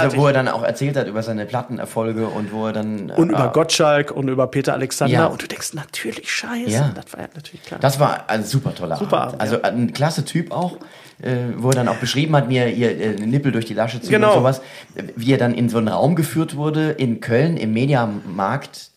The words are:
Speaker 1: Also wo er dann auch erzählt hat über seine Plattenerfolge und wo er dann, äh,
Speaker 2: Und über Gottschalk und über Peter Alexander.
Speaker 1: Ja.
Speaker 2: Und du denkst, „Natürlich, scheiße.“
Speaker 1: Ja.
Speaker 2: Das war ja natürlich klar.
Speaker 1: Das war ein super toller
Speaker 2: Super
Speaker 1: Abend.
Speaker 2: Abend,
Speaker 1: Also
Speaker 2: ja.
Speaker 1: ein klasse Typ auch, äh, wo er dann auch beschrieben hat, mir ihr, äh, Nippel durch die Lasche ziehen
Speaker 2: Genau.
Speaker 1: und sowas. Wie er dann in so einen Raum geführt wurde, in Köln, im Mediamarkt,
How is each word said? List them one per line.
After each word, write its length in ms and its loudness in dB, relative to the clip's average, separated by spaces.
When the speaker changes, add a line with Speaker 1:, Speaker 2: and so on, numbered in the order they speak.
Speaker 1:
Also 140 2
wo 80 6
er 80 4
dann 140 2
auch 140 0
erzählt 360 0
hat 100 0
über 140 -4
seine 240 -4
Plattenerfolge 800 -4
und 260 -4
wo 140 -4
er 80 -4
dann, 340 -4
äh, 60 -10
Speaker 2:
Und 160 4
über 180 2
Gottschalk 640 2
und 180 -2
über 200 2
Peter 260 0
Alexander. 400 0
Speaker 1:
Ja. 120 6
Speaker 2:
Und 160 -2
du 40 -10
denkst, 260 -10
„Natürlich, 580 -8
scheiße.“ 400 -4
Speaker 1:
Ja. 240 2
Speaker 2:
Das 200 -14
war 80 -14
ja 120 -12
natürlich 300 -18
klar. 160 -10
Speaker 1:
Das 180 4
war 300 2
ein 160 0
super 300 0
toller 220 -4
Speaker 2:
Super 200 0
Speaker 1:
Abend. 120 0
Speaker 2:
Abend, 120 -8
Speaker 1:
Also 160 0
Speaker 2:
ja. 60 -2
Speaker 1:
ein 320 0
klasse 320 0
Typ 260 -2
auch, 240 -4
äh, 120 -2
wo 140 2
er 60 4
dann 120 2
auch 80 0
beschrieben 400 0
hat, 100 4
mir 220 2
ihr, 220 2
äh, 140 0
Nippel 360 0
durch 140 0
die 80 -8
Lasche 300 -2
ziehen 80 -6
Speaker 2:
Genau. 220 6
Speaker 1:
und 80 6
sowas. 200 2
Wie 160 2
er 60 6
dann 160 2
in 160 2
so 80 0
einen 100 2
Raum 260 2
geführt 420 0
wurde, 340 0
in 300 -2
Köln, 360 2
im 160 -2
Mediamarkt, 1200 -2